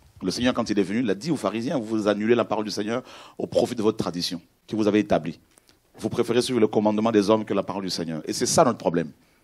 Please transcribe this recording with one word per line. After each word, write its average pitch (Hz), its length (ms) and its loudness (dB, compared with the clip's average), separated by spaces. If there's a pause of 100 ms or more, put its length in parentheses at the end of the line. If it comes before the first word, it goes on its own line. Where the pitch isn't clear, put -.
(220)
Le 90 100 -2
Seigneur, 120 220 0
quand 117 140 -2
il 104 100 0
est 101 40 4
venu, 98 180 -2
il 127 80 0
a 95 60 0
dit 110 160 -4
aux 143 60 0
pharisiens, 113 420 -2
vous 107 300 -2
annulez 104 260 2
la 113 100 4
parole 107 200 -2
du 104 80 -8
Seigneur 110 320 -4 (340)
au - 80 -4
profit - 300 0
de - 60 -4
votre 107 140 2
tradition 87 460 -6 (240)
que - 80 -8
vous 107 140 0
avez 101 100 4
établie. 82 400 0 (600)
Vous 110 100 -4
préférez 120 340 0
suivre 123 180 -2
le 107 80 6
commandement 107 440 2
des 101 180 4
hommes 110 140 4
que 101 100 -4
la 98 80 2
parole 98 220 -8
du 90 60 -6
Seigneur. 82 360 -6
Et 110 60 -4
c'est 123 120 -4
ça 165 200 4
notre 120 140 2
problème. 82 340 -2 (320)